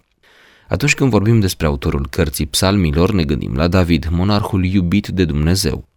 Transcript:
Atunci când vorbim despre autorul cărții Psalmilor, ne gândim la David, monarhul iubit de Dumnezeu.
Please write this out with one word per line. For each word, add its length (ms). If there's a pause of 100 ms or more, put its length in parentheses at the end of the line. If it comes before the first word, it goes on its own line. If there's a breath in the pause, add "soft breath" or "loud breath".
(680 soft breath)
Atunci 280
când 140
vorbim 300
despre 260
autorul 440
cărții 360
Psalmilor, 680
ne 120
gândim 320
la 120
David, 440
monarhul 540
iubit 420
de 180
Dumnezeu. 720